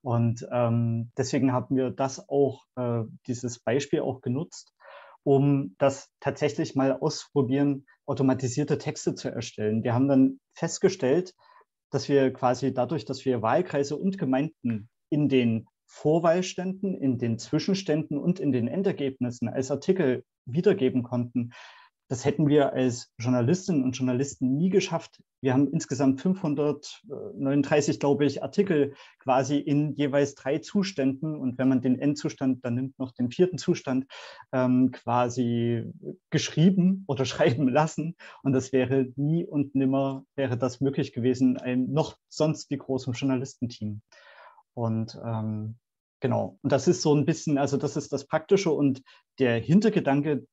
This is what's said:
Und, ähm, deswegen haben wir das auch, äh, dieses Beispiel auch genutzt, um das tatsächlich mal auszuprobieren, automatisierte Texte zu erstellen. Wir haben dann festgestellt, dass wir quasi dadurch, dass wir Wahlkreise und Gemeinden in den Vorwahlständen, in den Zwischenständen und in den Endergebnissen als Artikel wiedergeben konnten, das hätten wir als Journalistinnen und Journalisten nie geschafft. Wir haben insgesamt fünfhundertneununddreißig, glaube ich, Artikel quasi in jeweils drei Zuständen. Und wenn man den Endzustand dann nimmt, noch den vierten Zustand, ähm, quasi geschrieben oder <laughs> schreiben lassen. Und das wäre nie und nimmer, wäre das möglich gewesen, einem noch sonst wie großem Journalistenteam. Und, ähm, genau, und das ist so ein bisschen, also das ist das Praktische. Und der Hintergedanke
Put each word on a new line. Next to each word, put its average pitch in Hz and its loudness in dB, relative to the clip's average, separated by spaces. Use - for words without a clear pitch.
Und, 117 0
ähm, 117 0
deswegen 131 2
haben 123 0
wir 127 0
das - -6
auch, 139 2
äh, 120 0
dieses 120 -6
Beispiel 139 0
auch 131 -6
genutzt, 135 -6
um 139 4
das - 0
tatsächlich - -2
mal 135 2
auszuprobieren, 143 0
automatisierte 135 0
Texte 131 -6
zu - -8
erstellen. 110 -4
Wir 123 0
haben 131 2
dann 135 4
festgestellt, 165 0
dass 127 -4
wir 135 4
quasi 127 0
dadurch, 131 -2
dass 135 -8
wir 123 0
Wahlkreise 143 0
und 190 -2
Gemeinden 131 -2
in 147 2
den 117 2
Vorwahlständen, 180 0
in 131 0
den 113 -2
Zwischenständen 156 -2
und 175 -2
in 147 0
den 120 0
Endergebnissen 135 -4
als 135 -4
Artikel 139 0
wiedergeben 131 2
konnten, 120 -4
das 120 -6
hätten 147 2
wir 143 4
als 127 -2
Journalistinnen 127 0
und 123 -2
Journalisten 127 -2
nie 175 0
geschafft. - -2
Wir 127 0
haben 139 2
insgesamt 135 0
fünfhundertneununddreißig, 143 -2
glaube 143 2
ich, - -2
Artikel 156 0
quasi 131 2
in 147 0
jeweils 143 0
drei 147 -4
Zuständen. 156 -2
Und 127 -4
wenn 131 2
man 127 2
den 127 0
Endzustand 143 -2
dann 120 -2
nimmt, 131 -6
noch 127 -8
den 123 -2
vierten 180 2
Zustand, 131 -2
ähm, 127 4
quasi 117 0
geschrieben 185 2
oder 135 -2
<laughs> - -2
schreiben 139 2
lassen. 156 0
Und 135 0
das 127 0
wäre 131 2
nie 156 0
und 143 -2
nimmer, 135 0
wäre 123 -2
das 127 -2
möglich 139 -2
gewesen, 127 2
einem 127 -2
noch 151 0
sonst - -2
wie 139 -4
großem 127 -4
Journalistenteam. 120 -4
Und, 113 -4
ähm, 110 -6
genau, 110 -2
und - 0
das 143 2
ist - 2
so 151 4
ein 147 2
bisschen, 151 -2
also 135 0
das 147 -4
ist 143 -6
das 135 -6
Praktische. 190 0
Und 139 0
der 117 4
Hintergedanke 147 2